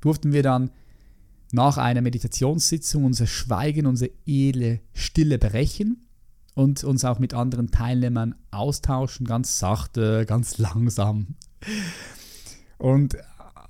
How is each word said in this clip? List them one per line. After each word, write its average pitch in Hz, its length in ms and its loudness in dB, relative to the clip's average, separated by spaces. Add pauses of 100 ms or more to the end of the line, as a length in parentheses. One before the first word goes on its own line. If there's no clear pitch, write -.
durften 147 320 0
wir 143 100 4
dann 127 280 0 (800)
nach 135 260 4
einer 120 240 2
Meditationssitzung 139 1040 0
unser 117 220 2
Schweigen, 143 580 0
unsere 127 260 0 (140)
edle 131 560 2 (120)
Stille 151 440 2
brechen 151 720 0 (460)
und 139 300 2
uns 131 220 0
auch 123 140 0
mit 127 140 0
anderen 120 380 -2
Teilnehmern 120 640 0 (160)
austauschen, 131 720 -4
ganz 117 340 -2
sachte, 110 640 0
ganz 110 340 -2
langsam. 107 760 0 (1400)
Und 135 400 2 (520)